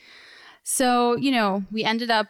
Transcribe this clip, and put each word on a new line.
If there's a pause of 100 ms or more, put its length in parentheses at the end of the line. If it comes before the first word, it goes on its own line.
(640)
So,
you
know,
we
ended
up